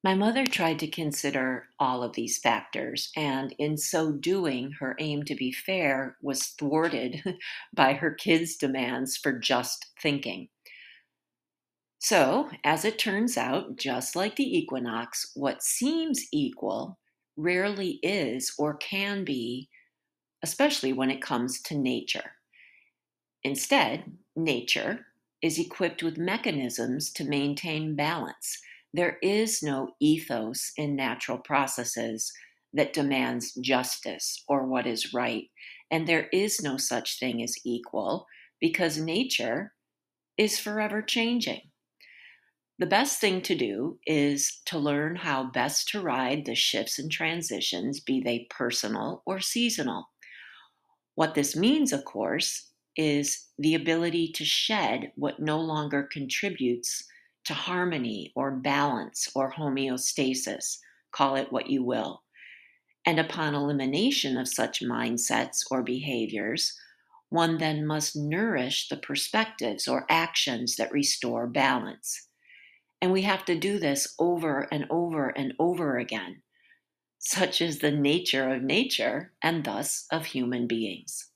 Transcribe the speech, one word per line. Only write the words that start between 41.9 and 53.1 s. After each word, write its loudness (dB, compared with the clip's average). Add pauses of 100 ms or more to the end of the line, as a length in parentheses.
The 0
best 4
thing 4
to 2
do -2
is 2
to -2
learn 0
how -2
best 0
to -4
ride 0
the -4
shifts 0
and -6
transitions, -2
be 0
they -2
personal -4
or -4
seasonal. -2 (1040)
What 2
this 2
means, 4
of -2
course, -4 (280)
is 0 (100)